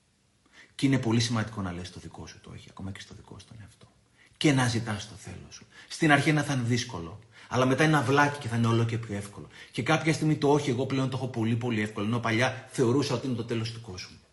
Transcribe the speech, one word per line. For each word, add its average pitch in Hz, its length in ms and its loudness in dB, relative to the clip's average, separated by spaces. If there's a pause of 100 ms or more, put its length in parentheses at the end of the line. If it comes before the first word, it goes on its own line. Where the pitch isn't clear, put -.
(760)
Και - 100 0
είναι 135 140 4
πολύ 117 200 2
σημαντικό 113 420 -2
να 92 100 -4
λες 87 200 -10
το - 80 -16
δικό 80 280 -16
σου - 120 -20
το - 100 -20
όχι, - 200 -18
ακόμα 95 220 -12
και - 80 -14
στο - 160 -18
δικό - 240 -20
σου - 80 -20
τον 117 140 -20
εαυτό. - 260 -20 (500)
Και 156 140 4
να 127 160 4
ζητάς 107 420 -4
το - 60 -18
θέλω - 340 -16
σου. - 160 -20 (220)
Στην 156 240 2
αρχή 143 220 6
να 147 100 2
θα 143 100 -4
είναι 127 100 -2
δύσκολο, 113 560 -4 (300)
αλλά 127 160 2
μετά 135 180 4
είναι 156 140 6
αυλάκι 139 420 4
και - 80 -8
θα 117 80 -4
είναι 117 120 4
όλο 113 180 4
και 113 120 -2
πιο 104 180 -8
εύκολο. 98 320 -10 (240)
Και 143 120 -4
κάποια 156 300 2
στιγμή 156 220 2
το 143 160 4
όχι, 147 180 2
εγώ 131 160 0
πλέον 131 240 0
το 120 80 -4
έχω 117 100 -4
πολύ, 117 280 0
πολύ 117 260 0
εύκολο, 104 240 -4
ενώ 117 140 0
παλιά 117 520 0
θεωρούσα 131 420 2
ότι 123 140 -4
είναι 127 80 -2
το 113 100 -4
τέλος 113 260 -4
του 113 100 -14
κόσμου. - 360 -14 (160)